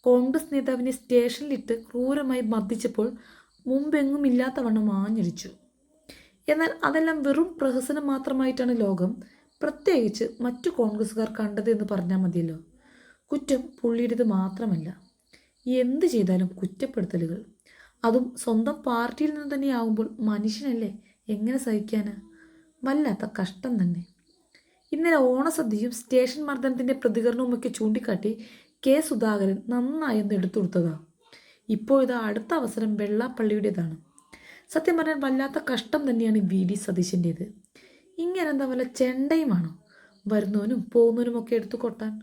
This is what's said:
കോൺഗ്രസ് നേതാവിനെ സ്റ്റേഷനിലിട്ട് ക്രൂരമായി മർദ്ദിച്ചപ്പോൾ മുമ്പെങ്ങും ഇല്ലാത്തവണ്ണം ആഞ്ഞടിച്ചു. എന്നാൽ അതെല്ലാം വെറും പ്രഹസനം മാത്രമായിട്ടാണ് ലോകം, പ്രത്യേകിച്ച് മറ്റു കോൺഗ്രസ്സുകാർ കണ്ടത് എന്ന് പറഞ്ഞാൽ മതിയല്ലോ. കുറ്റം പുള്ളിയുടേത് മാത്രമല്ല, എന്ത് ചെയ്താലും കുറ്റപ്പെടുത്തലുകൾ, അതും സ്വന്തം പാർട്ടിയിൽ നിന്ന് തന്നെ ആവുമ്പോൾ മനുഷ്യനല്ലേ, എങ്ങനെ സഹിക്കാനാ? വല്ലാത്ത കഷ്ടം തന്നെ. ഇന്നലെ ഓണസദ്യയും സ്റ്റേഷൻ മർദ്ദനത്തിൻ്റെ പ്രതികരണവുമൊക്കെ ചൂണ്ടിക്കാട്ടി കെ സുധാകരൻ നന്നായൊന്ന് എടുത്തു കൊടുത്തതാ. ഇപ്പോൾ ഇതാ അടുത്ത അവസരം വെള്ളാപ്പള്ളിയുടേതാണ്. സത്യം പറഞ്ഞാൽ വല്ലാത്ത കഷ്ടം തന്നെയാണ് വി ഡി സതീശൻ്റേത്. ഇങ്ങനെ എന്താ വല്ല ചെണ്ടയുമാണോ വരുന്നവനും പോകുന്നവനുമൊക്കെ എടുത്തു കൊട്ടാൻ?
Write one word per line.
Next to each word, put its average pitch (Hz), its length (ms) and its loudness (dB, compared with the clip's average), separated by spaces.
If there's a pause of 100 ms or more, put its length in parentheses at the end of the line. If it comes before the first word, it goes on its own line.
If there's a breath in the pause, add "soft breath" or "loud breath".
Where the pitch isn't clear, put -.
കോൺഗ്രസ് 262 500 4
നേതാവിനെ 262 400 0
സ്റ്റേഷനിലിട്ട് 247 880 0
ക്രൂരമായി 262 600 -2
മർദ്ദിച്ചപ്പോൾ 220 640 -2 (580 loud breath)
മുമ്പെങ്ങും 285 600 0
ഇല്ലാത്തവണ്ണം 247 640 2
ആഞ്ഞടിച്ചു. 196 580 -2 (960 loud breath)
എന്നാൽ 311 240 2 (120)
അതെല്ലാം 320 400 2
വെറും 277 300 2
പ്രഹസനം 269 540 -2
മാത്രമായിട്ടാണ് 262 720 0
ലോകം, 190 320 0 (500 loud breath)
പ്രത്യേകിച്ച് 277 640 2 (160)
മറ്റു 247 280 -2
കോൺഗ്രസ്സുകാർ 220 640 0
കണ്ടത് 208 380 -2
എന്ന് 214 140 0
പറഞ്ഞാൽ 190 340 0
മതിയല്ലോ. 165 380 0 (760 soft breath)
കുറ്റം 277 300 0 (120)
പുള്ളിയുടേത് 233 500 0
മാത്രമല്ല, 190 680 0 (760 soft breath)
എന്ത് 254 400 2
ചെയ്താലും 185 440 2
കുറ്റപ്പെടുത്തലുകൾ, 185 920 -4 (640 soft breath)
അതും 240 220 4 (120)
സ്വന്തം 233 460 0
പാർട്ടിയിൽ 240 480 -2
നിന്ന് 294 180 -10
തന്നെ 277 220 -2
ആവുമ്പോൾ 226 360 0 (120)
മനുഷ്യനല്ലേ, 214 720 -2 (360 loud breath)
എങ്ങനെ 220 300 -2
സഹിക്കാനാ? 214 580 -2 (680 loud breath)
വല്ലാത്ത 269 520 0
കഷ്ടം 220 420 -4
തന്നെ. 175 260 0 (880 soft breath)
ഇന്നലെ 320 320 4
ഓണസദ്യയും 254 680 0
സ്റ്റേഷൻ 254 540 2
മർദ്ദനത്തിൻ്റെ 262 480 -2
പ്രതികരണവുമൊക്കെ 240 760 0
ചൂണ്ടിക്കാട്ടി 214 600 -2 (520 loud breath)
കെ 269 180 6
സുധാകരൻ 214 560 0 (100)
നന്നായൊന്ന് 247 680 0
എടുത്തു 185 240 0
കൊടുത്തതാ. 175 340 0 (760 soft breath)
ഇപ്പോൾ 220 320 2
ഇതാ 247 180 0
അടുത്ത 214 340 -4
അവസരം 220 420 -2
വെള്ളാപ്പള്ളിയുടേതാണ്. 208 1000 0 (720 loud breath)
സത്യം 330 280 2
പറഞ്ഞാൽ 311 220 0
വല്ലാത്ത 269 440 0
കഷ്ടം 262 400 -2
തന്നെയാണ് 226 400 2
വി 190 200 2
ഡി 185 120 0
സതീശൻ്റേത്. 180 720 -2 (720 soft breath)
ഇങ്ങനെ 349 320 -2
എന്താ 277 160 0
വല്ല 254 180 -2 (100)
ചെണ്ടയുമാണോ 262 800 2 (540 soft breath)
വരുന്നവനും 208 540 0 (100)
പോകുന്നവനുമൊക്കെ 233 640 4
എടുത്തു 220 220 -4
കൊട്ടാൻ? 220 460 -6